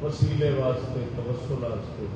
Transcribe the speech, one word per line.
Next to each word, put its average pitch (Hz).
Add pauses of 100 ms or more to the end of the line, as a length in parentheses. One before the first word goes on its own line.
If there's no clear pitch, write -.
وسیلے 147
واسطے، 123 (140)
توسل 123
واسطے 107